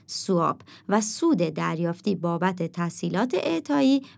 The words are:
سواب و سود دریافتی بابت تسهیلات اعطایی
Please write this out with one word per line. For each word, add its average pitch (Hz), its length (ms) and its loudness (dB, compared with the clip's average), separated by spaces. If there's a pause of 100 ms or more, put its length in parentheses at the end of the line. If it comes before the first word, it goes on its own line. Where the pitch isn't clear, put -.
سواب 170 540 0 (280)
و 214 120 2
سود 302 360 2
دریافتی 170 800 -2
بابت 170 560 -2
تسهیلات 175 640 -2
اعطایی 285 680 2 (140)